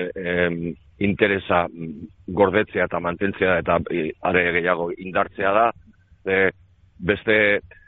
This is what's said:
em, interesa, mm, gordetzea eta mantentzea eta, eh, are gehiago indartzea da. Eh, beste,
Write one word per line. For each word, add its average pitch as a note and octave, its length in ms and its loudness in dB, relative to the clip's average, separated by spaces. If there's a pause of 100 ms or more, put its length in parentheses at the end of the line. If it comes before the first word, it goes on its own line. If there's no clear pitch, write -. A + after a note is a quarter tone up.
(120)
em, F2 640 -2 (240)
interesa, G2 680 2
mm, E2 400 -12 (200)
gordetzea G2 580 2
eta F2 140 -4
mantentzea F#2 600 0
eta, E2+ 200 2 (100)
eh, D#2 220 -4 (100)
are F2+ 300 2
gehiago F2 400 0
indartzea F#2+ 640 -4
da. A2+ 180 2 (540)
Eh, F#2+ 260 2 (480)
beste, G#2 640 2 (260)